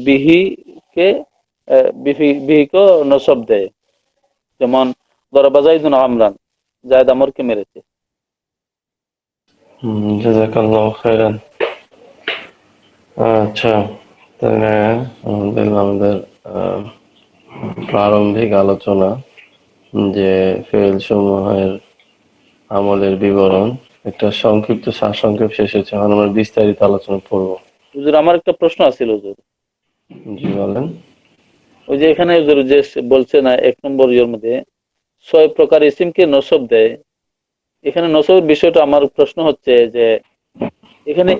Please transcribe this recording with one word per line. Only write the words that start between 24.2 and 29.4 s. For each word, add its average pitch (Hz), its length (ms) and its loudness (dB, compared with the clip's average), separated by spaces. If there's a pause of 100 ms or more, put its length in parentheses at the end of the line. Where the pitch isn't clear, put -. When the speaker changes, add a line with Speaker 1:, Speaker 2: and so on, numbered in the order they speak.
Speaker 2:
সংক্ষিপ্ত 107 580 -2
সারসংক্ষেপ 107 600 -2
শেষ 104 240 -4
হয়েছে। 104 220 -4
এখন 104 160 0
আমরা 104 140 2
বিস্তারিত 104 560 -2
আলোচনা 98 360 -2 (120)
করব। 95 260 -4 (400)
Speaker 1:
হুজুর, 143 180 -2
আমার 160 220 2
একটা 170 160 -4
প্রশ্ন 170 320 -2
আছিল 123 260 -2
হুজুর। 101 240 -8 (1040)